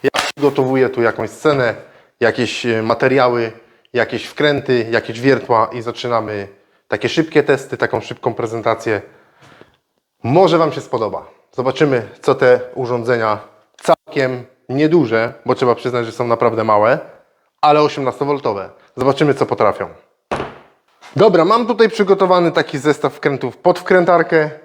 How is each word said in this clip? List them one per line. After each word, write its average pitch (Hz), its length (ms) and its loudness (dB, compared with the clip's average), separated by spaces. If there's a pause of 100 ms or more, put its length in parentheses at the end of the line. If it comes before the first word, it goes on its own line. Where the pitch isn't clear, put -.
Ja 135 100 0
przygotowuję 131 760 0
tu - 140 -4
jakąś 110 280 -2
scenę, 131 440 -2 (460)
jakieś, 113 460 -2
e, 110 160 0
materiały, 120 720 0 (400)
jakieś 117 340 -4
wkręty, 135 640 0
jakieś 113 300 -2
wiertła 120 520 2
i 120 100 -10
zaczynamy 110 640 -6 (400)
takie 110 200 -4
szybkie 156 340 0
testy, 139 340 -2
taką 113 240 -4
szybką 120 340 -6
prezentację. 113 680 -4 (1200)
Może 165 360 4
Wam 156 140 2
się - 80 -8
spodoba. 104 460 -6 (260)
Zobaczymy, 131 560 0 (140)
co 135 120 2
te 123 260 4 (140)
urządzenia 117 640 -2 (440)
całkiem 131 600 -2 (240)
nieduże, 131 680 2 (120)
bo 127 80 0
trzeba 123 200 2
przyznać, 120 320 -4
że 113 60 -10
są 123 140 -6
naprawdę 117 380 0
małe, 110 340 2 (640)
ale 151 220 4
osiemnastowoltowe. 135 880 -4 (260)
Zobaczymy, 139 380 2
co 135 120 0
potrafią. 101 420 0 (1300)
Dobra, 170 280 4
mam 220 220 2
tutaj 226 220 4
przygotowany 185 640 2
taki 151 260 -2
zestaw 143 360 0
wkrętów 135 420 -4
pod 175 220 2
wkrętarkę 170 720 2 (140)